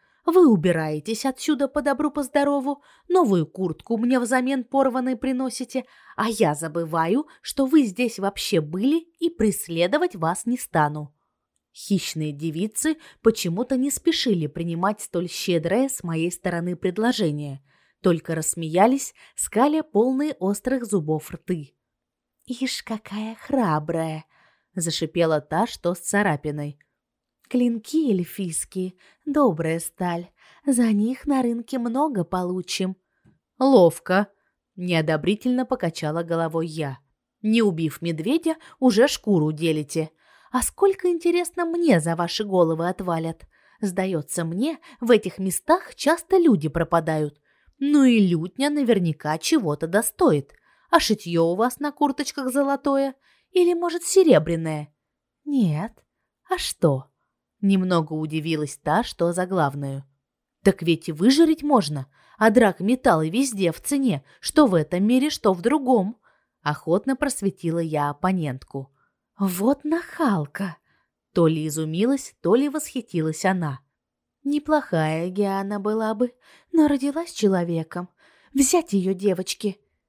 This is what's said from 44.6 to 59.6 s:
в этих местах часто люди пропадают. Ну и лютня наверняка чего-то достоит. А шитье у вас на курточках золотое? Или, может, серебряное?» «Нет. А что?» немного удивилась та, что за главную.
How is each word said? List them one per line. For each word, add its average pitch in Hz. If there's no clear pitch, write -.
в 233
этих 208
местах 190
часто 330
люди 208
пропадают. 156
Ну 285
и 240
лютня 185
наверняка 190
чего-то 160
достоит. 196
А 330
шитье 170
у 170
вас 226
на 294
курточках 277
золотое? 277
Или, 349
может, 339
серебряное?» 160
«Нет. 214
А 359
что?» -
немного 185
удивилась 156
та, 170
что 175
за 180
главную. 143